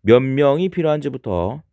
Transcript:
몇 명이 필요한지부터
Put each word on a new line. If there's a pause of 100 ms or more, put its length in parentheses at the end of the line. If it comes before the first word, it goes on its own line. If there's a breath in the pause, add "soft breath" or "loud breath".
몇
명이
필요한지부터